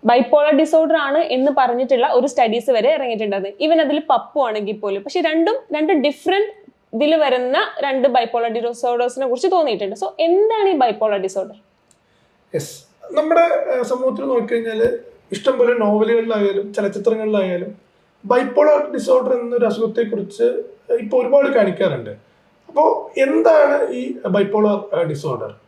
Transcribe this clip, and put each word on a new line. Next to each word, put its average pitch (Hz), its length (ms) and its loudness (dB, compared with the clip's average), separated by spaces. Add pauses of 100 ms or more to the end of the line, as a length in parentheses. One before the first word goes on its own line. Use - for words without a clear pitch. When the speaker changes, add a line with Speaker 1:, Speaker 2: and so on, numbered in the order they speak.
Speaker 1:
ബൈപോളർ 277 520 4
ഡിസോർഡർ 320 400 2
ആണ് 285 220 0
എന്ന് 277 400 0
പറഞ്ഞിട്ടുള്ള 247 540 0
ഒരു - 140 2
സ്റ്റഡീസ് 240 440 0
വരെ 240 220 2
ഇറങ്ങിയിട്ടുണ്ടായിരുന്നു. 214 720 -4
Even 320 180 4
അതിൽ 285 260 -2
പപ്പു 277 300 0
ആണെങ്കിൽ 214 360 -4
പോലും. 196 280 -6
പക്ഷെ 349 160 -4
രണ്ടും 330 340 0 (180)
രണ്ട് 311 200 -2
ഡിഫറെന്റ് 349 560 0 (480)
ഇതിൽ 302 200 2
വരുന്ന 262 420 0 (220)
രണ്ട് 269 280 0
ബൈപോളർ 233 440 0
ഡിസോർഡേഴ്സിനെ 240 760 -4
കുറിച്ച് 247 240 -2
തോന്നിയിട്ടുണ്ട്. 214 440 0
So - 120 -6 (120)
എന്താണ് 403 480 2
ഈ 370 80 0
ബൈപോളർ 214 420 0
ഡിസോർഡർ? 190 360 -6 (1000)
Speaker 2:
യെസ്, - 300 -8 (280)
നമ്മുടെ, 320 280 2
ഏഹ്, 269 420 2
സമൂഹത്തിൽ 254 400 -2
നോക്കിക്കഴിഞ്ഞാൽ 233 760 0 (340)
ഇഷ്ടംപോലെ 240 460 2
നോവലുകളിലായാലും 214 960 0
ചലച്ചിത്രങ്ങളിലായാലും 208 1000 -2 (500)
ബൈപോളർ 285 680 2
ഡിസോർഡർ 254 480 0
എന്നൊരു 240 260 0
അസുഖത്തെക്കുറിച്ച് 214 760 -4 (500)
ഇപ്പൊ 240 300 0
ഒരുപാട് 269 280 4
കാണിക്കാറുണ്ട്. 185 600 0 (580)
അപ്പോ - 500 0
എന്താണ് 285 720 4
ഈ 254 360 -8
ബൈപോളർ, 202 720 0
ഏഹ്, 170 100 -2
ഡിസോർഡർ? 139 460 -8 (140)